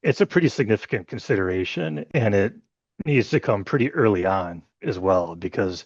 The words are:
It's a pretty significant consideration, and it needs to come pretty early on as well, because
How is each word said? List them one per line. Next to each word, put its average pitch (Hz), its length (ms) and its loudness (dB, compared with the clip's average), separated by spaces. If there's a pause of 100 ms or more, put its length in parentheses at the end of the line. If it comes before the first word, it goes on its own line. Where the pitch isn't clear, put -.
It's 160 180 0
a 202 60 6
pretty 165 220 2
significant 107 600 -2
consideration, 92 1040 -4
and 113 220 0
it 101 200 2 (500)
needs 135 260 2
to 151 100 2
come 104 240 -2
pretty 135 280 0
early 104 340 2
on 90 360 -2 (200)
as - 160 -4
well, 90 360 2
because 90 500 -4